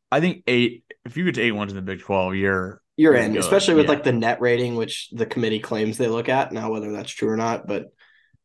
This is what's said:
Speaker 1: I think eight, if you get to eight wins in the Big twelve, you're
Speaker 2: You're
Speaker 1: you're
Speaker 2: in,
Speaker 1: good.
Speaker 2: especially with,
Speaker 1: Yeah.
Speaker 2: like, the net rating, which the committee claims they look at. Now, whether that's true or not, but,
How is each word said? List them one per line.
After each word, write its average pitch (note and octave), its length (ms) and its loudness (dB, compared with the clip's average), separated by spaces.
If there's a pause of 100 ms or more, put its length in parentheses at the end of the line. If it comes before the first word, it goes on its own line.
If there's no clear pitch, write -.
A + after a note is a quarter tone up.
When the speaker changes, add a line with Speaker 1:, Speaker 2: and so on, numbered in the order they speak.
(120)
Speaker 1:
I C#3 80 4
think F3 280 0
eight, B2 360 2 (220)
if A#2+ 100 -14
you E3+ 100 -2
get E3 100 0
to G#2+ 80 -2
eight A#2+ 80 2
wins G#2 200 -4
in G2 40 -8
the F#2+ 80 -8
Big F#2+ 180 -8
twelve, F#2+ 340 0
you're G2 460 0 (160)
Speaker 2:
You're D#3 160 8
Speaker 1:
you're B2 100 4
Speaker 2:
in, G#2+ 100 -2
Speaker 1:
good. G2+ 80 0
Speaker 2:
especially F#3+ 340 4
with, D3+ 100 6
Speaker 1:
Yeah. D#3 60 2
Speaker 2:
like, C#3+ 120 0
the B2+ 80 2
net A#2 300 0
rating, A#2+ 340 0
which - 360 -6
the A#2 160 -4
committee A2 320 -2
claims G#2+ 400 -4
they B2 80 0
look A#2 220 -2
at. C3+ 220 0
Now, A2 200 -6
whether G#2+ 200 -6
that's G2+ 200 -10
true - 180 -2
or A2 80 -2
not, A2+ 300 -2
but, - 260 -6 (520)